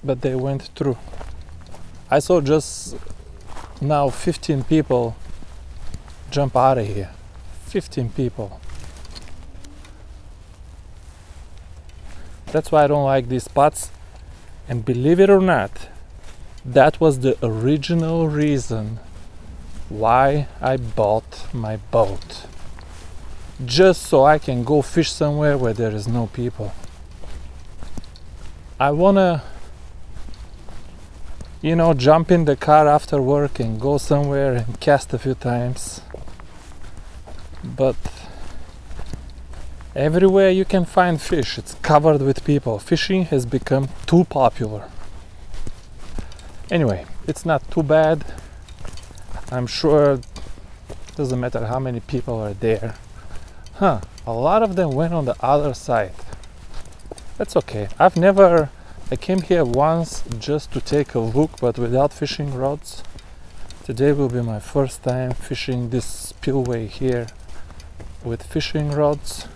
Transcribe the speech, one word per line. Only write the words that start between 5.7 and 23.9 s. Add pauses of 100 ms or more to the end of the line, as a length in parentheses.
jump
out
of
here. (540)
Fifteen
people. (4000)
That's
why
I
don't
like
these
spots. (760)
And
believe
it
or
not, (920)
that
was
the
original
reason (880)
why (140)
I
bought
my
boat. (1160)
Just